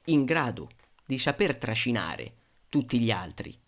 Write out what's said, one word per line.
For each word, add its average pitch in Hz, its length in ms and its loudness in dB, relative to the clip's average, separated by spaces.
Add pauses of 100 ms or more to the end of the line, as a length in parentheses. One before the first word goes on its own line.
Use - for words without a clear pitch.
in 147 200 4
grado 135 440 -2 (360)
di - 140 -4
saper 147 400 2
trascinare 110 760 -2 (340)
tutti 127 320 0
gli 113 100 4
altri 90 420 -6 (160)